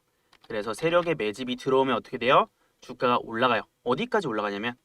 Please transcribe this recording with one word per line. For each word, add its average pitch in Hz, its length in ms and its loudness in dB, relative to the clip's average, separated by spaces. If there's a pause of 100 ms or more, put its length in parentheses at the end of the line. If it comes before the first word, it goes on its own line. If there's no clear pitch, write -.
(480)
그래서 110 240 -6
세력의 165 440 0
매집이 123 400 -4
들어오면 135 380 2
어떻게 113 240 -6
돼요? 131 300 4 (320)
주가가 123 420 0
올라가요. 113 400 0 (220)
어디까지 190 420 0
올라가냐면 107 480 -4 (100)